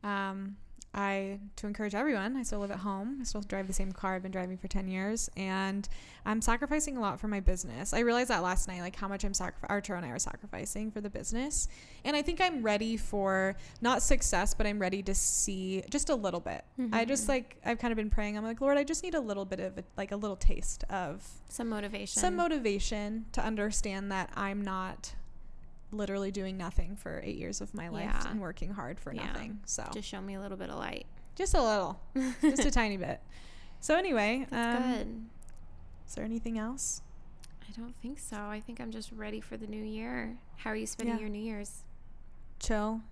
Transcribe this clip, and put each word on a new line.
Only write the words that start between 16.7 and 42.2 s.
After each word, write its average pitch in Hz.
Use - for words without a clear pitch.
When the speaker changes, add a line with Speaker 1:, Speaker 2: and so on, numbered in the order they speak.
Speaker 1:
I 233
just, 247
Speaker 2:
Mm-hmm. 277
Speaker 1:
like, -
I've 233
kind 233
of 220
been 214
praying. 208
I'm 214
like, 226
"Lord, 277
I 285
just 302
need 349
a 311
little 202
bit 190
of, 190
a, 180
like, 196
a 202
little 208
taste -
of 185
Speaker 2:
Some 233
motivation. 208
Speaker 1:
some 359
motivation 220
to 233
understand 208
that 190
I'm 202
not 190
literally 196
doing 190
nothing 175
for -
eight -
years 202
of 196
my 208
life -
Speaker 2:
Yeah. -
Speaker 1:
and 208
working 185
hard -
for -
Speaker 2:
Yeah. -
Speaker 1:
nothing." 214
So -
Speaker 2:
Just 208
show 196
me 196
a 190
little 196
bit 190
of -
light. -
Speaker 1:
just 381
a 311
little, 196
Speaker 2:
<laughs> 262
Speaker 1:
just 269
a 285
tiny 214
bit. 147
So -
anyway, 262
Speaker 2:
That's 233
Speaker 1:
um, 254
Speaker 2:
good. 220
Speaker 1:
is -
there -
anything 226
else? 226
Speaker 2:
I -
don't 240
think 262
so. -
I 208
think 233
I'm 226
just 220
ready 214
for 226
the 220
new 214
year. 226
How -
are 214
you 220
spending 233
Speaker 1:
Yeah. 220
Speaker 2:
your 208
New 208
Year's? 214